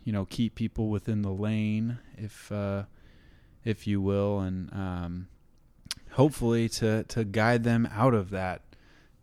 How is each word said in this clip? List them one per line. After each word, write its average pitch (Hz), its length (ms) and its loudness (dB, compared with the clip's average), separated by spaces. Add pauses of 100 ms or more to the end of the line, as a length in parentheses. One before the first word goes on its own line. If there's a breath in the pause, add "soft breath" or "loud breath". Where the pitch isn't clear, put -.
you 117 80 -4
know, 98 140 0
keep - 300 -2
people 110 340 -2
within 107 320 -2
the 101 100 -2
lane, 107 680 0 (180)
if, - 340 -12
uh, 101 320 -2 (800 soft breath)
if 113 240 -4
you 101 140 2
will, 101 380 2
and, 92 340 -4
um, 90 540 -6 (840)
hopefully 117 580 4
to, 110 340 0
to - 200 -4
guide 110 400 2
them 117 280 4
out 120 240 4
of 95 160 0
that 92 300 -4 (600 soft breath)